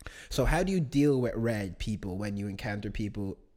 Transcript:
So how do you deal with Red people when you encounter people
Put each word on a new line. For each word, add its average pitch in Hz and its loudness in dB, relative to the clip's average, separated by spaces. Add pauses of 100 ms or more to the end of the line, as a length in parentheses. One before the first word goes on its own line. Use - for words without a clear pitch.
(300)
So 127 2
how 156 6
do 190 0
you 185 2
deal 143 4
with 120 0
Red 107 -2
people 98 -4
when 101 -4
you 101 -4
encounter 104 -6
people 101 -4 (200)